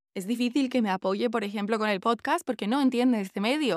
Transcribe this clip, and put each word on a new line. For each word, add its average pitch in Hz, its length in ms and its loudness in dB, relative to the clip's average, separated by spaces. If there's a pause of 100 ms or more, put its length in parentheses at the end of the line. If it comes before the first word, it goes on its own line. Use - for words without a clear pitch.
(120)
Es 185 140 -8
difícil 247 440 0
que 247 120 2
me 208 80 2
apoye, 202 400 0
por 226 140 -2
ejemplo, 202 340 -2
con 214 100 -2
el 196 120 0
podcast 269 440 0
porque 220 220 -4
no 269 160 2
entiende 247 380 4
este 190 200 -6
medio. 240 360 0